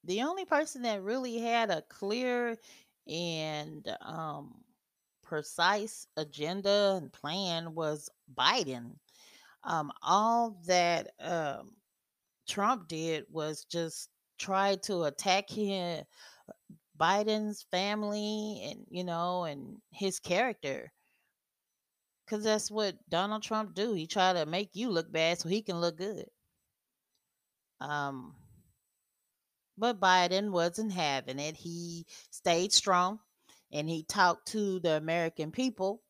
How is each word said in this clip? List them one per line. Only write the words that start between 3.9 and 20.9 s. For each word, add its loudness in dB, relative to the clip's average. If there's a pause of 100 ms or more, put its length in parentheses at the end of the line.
um, -10 (600)
precise 0 (100)
agenda 2
and -12
plan -4
was -2 (240)
Biden. 2 (680)
Um, -2 (100)
all 2
that, 2
um, -4 (720)
Trump 0
did -2
was -6
just -4 (300)
try 2
to -2
attack 2
him, -2 (920)
Biden's 2
family -2
and, -14
you -6
know, -2
and -8 (100)
his -2
character. -2 (1300)